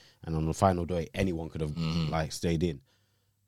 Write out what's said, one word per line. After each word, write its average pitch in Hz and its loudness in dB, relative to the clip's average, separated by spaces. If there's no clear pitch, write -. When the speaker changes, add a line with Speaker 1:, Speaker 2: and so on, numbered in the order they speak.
Speaker 1:
and 80 -2
on 78 2
the 80 2
final 90 4
day, 85 -2
anyone 85 -2
could 78 -6
have, 78 -2
Speaker 2:
Mm-hmm. 82 -2
Speaker 1:
like, 78 -2
stayed 82 0
in. 80 0